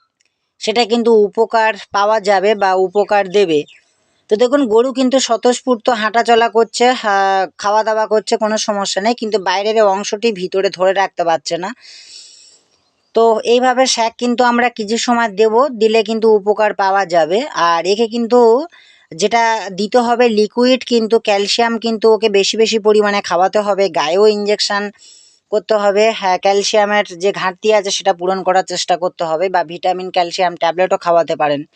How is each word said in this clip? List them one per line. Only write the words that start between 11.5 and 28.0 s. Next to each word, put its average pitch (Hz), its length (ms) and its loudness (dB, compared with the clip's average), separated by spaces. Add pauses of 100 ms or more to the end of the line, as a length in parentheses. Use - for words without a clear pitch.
না। 185 120 -8 (1400)
তো 226 100 4 (200)
এইভাবে 247 420 2
সেঁক 233 320 -2
কিন্তু 240 260 -2
আমরা 240 260 2
কিছু 220 280 -6
সময় 233 340 -2
দেব, 214 220 2 (200)
দিলে 220 280 2
কিন্তু 220 320 -2
উপকার 208 400 0
পাওয়া 196 320 0
যাবে। 165 320 2 (240)
আর 170 240 0
একে 208 220 0
কিন্তু 233 320 0 (720)
যেটা 214 320 0 (260)
দিতে 196 280 -2
হবে 240 300 0
লিকুইড, 240 560 0
কিন্তু 226 340 0
ক্যালসিয়াম 220 600 -2
কিন্তু 226 340 -2
ওকে 214 160 0
বেশি 196 280 0
বেশি 220 220 2
পরিমাণে 208 440 2
খাওয়াতে 185 380 0
হবে, 196 280 0
গায়েও 165 400 0
ইনজেকশন 208 540 -2 (720)
করতে 208 220 -2
হবে। 202 380 2
হ্যাঁ, 190 260 -2
ক্যালসিয়ামের 202 680 0 (120)
যে 190 140 0
ঘাটতি 185 400 -4
আছে 202 180 0
সেটা 196 240 -2